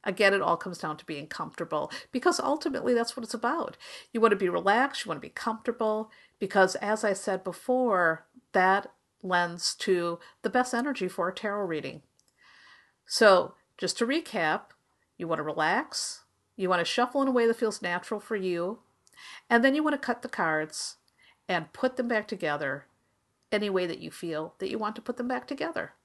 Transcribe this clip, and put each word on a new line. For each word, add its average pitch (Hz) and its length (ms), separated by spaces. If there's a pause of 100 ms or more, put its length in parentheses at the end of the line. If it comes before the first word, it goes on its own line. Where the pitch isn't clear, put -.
Again, 196 280
it 190 80
all 165 140
comes 180 220
down 156 180
to - 100
being 151 220
comfortable, 160 640 (220)
because 294 260
ultimately 277 540
that's 233 240
what 233 80
it's - 80
about. 247 420 (380)
You 220 80
want 220 100
to 196 60
be 190 100
relaxed, 196 560
you 202 60
want 151 80
to - 100
be - 60
comfortable, 220 760 (300)
because 190 360
as 214 280
I 208 80
said 190 320
before, 185 840 (260)
that 190 400 (280)
lends 175 540
to 170 440 (220)
the 220 80
best 254 240
energy 240 360
for 180 180
a 185 80
tarot 202 300
reading. 156 360 (1040)
So 196 500 (220)
just - 200
to 233 80
recap, 214 680 (460)
you 170 100
want 160 120
to 151 40
relax, 160 800 (320)
you 185 140
want 180 100
to 170 60
shuffle 247 360
in 269 60
a 269 40
way 240 140
that 233 120
feels 220 240
natural 180 380
for 220 160
you, 185 440 (680)
and 233 140
then 269 120
you 302 80
want 302 100
to 277 120
cut 247 160
the 247 80
cards 156 680 (520)
and 165 260
put 254 240
them 240 100
back 220 200
together 147 580 (680)
any 208 180
way 185 160
that 170 140
you 165 120
feel 160 480
that 190 100
you 220 80
want 214 180
to 226 60
put - 160
them 247 100
back 247 180
together. 302 480 (120)